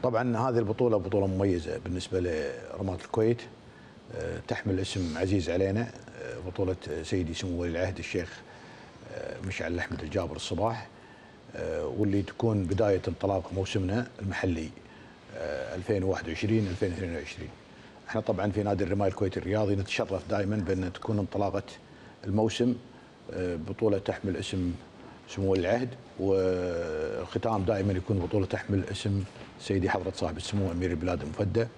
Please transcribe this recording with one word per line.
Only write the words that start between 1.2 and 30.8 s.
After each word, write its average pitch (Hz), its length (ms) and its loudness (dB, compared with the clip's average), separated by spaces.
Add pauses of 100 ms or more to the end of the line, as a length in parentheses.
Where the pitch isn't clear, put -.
مميزة 90 500 2
بالنسبة 87 420 -2
لرماة 87 760 -2
الكويت، 113 460 2 (760)
آه، 82 320 -4
تحمل 98 320 0
اسم 90 380 -2
عزيز 92 320 2
علينا، 98 320 4
آه، - 540 -8 (120)
بطولة 92 280 0 (280)
سيدي 82 300 0
سمو 85 280 -2
ولي 87 100 0
العهد 90 260 0
الشيخ، - 440 -4 (760)
آه، - 200 -8 (120)
مشعل 85 320 -2
أحمد - 240 -4
الجابر 78 320 -2
الصباح، 104 520 -2 (680)
آه، 80 300 -2
واللي 98 360 2
تكون 107 420 0
بداية 98 440 4
انطلاق 95 460 0
موسمنا 95 540 0 (140)
المحلي، 90 480 -2 (680)
آه، 71 380 -4
ألفين 95 280 0
وواحد 92 260 0
وعشرين 107 380 2
ألفين 92 240 0
واثنين 85 240 -4
وعشرين. 76 340 -8 (600)
احنا 107 120 0
طبعًا 101 300 2
في 101 120 2
نادي 101 200 2
الرماية 98 260 2
الكويتي 95 300 0
الرياضي 101 360 2
نتشرف 98 540 -2
دائمًا 101 260 2
بأن 92 380 0
تكون 104 260 0
انطلاقة 98 440 0 (600)
الموسم، 107 500 4 (580)
آه، 90 220 -2
بطولة 98 420 2
تحمل 95 400 -2
اسم 92 340 0 (580)
سمو 95 220 2
ولي 95 100 6
العهد، 117 280 2 (300)
والختام 90 1400 2
دائمًا 98 300 2
يكون 92 260 0
بطولة 92 260 2
تحمل 98 460 0
اسم 98 320 0 (380)
سيدي 95 280 2
حضرة 92 260 0
صاحب 80 220 -2
السمو 95 340 0
أمير 87 200 0